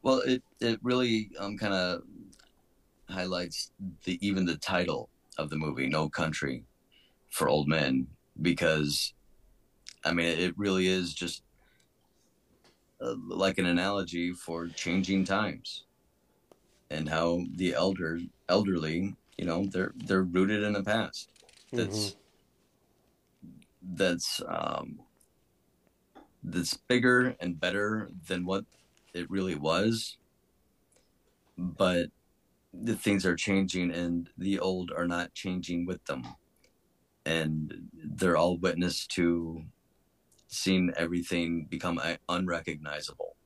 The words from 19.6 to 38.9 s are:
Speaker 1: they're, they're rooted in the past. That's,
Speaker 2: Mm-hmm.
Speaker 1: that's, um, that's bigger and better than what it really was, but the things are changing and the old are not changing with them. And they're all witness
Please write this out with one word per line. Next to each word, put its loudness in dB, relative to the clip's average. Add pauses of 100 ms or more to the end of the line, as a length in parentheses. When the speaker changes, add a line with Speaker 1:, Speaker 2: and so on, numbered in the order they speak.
Speaker 1:
they're, -2
they're 2
rooted 4
in 2
the 0
past. -2 (440)
That's, 0
Speaker 2:
Mm-hmm. -20 (1600)
Speaker 1:
that's, 0
um, -4 (1400)
that's -2 (140)
bigger 4
and -4
better -2 (160)
than -2
what -2 (500)
it -6
really 0
was, 0 (1400)
but 2 (640)
the 0
things 2
are 4
changing 2
and -2
the 0
old -2
are -2
not -2
changing -4
with -6
them. -6 (960)
And -2
they're 2
all 4
witness 0